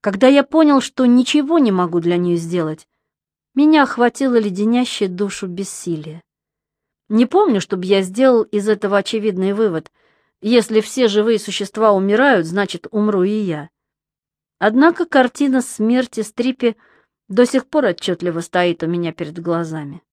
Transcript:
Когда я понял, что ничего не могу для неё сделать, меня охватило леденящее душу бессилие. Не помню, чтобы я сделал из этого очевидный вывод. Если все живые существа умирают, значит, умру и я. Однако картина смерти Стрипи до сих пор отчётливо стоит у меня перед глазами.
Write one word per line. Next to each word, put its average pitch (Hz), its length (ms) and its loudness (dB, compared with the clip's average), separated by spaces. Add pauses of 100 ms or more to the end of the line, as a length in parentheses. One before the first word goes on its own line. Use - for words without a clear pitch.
Когда 196 260 0
я 277 160 6
понял, 294 380 4
что - 260 -2
ничего 269 520 2
не 254 120 4
могу 180 300 0
для 175 160 0
неё 175 200 0
сделать, 165 520 -6 (640)
меня 302 300 4
охватило 247 520 0
леденящее 214 720 0
душу 190 380 -6
бессилие. 170 760 -10 (880)
Не 226 160 2
помню, 294 360 2
чтобы 185 240 -6
я 196 180 2
сделал 226 400 2
из 208 260 -4
этого 202 300 0
очевидный 196 540 -2
вывод. 196 400 -4 (480)
Если 220 400 2
все 240 260 -2
живые 214 320 2
существа 208 540 -2
умирают, 196 540 2
значит, 190 440 -6
умру 208 320 0
и 196 80 0
я. 175 400 -6 (880)
Однако 277 460 2
картина 269 560 0
смерти 240 600 -2
Стрипи 240 560 -4 (520)
до 208 160 4
сих 254 220 -2
пор 294 200 0
отчётливо 175 540 -4
стоит 175 420 -2
у 165 40 -4
меня 170 260 -4
перед 165 260 -12
глазами. 165 640 -6 (100)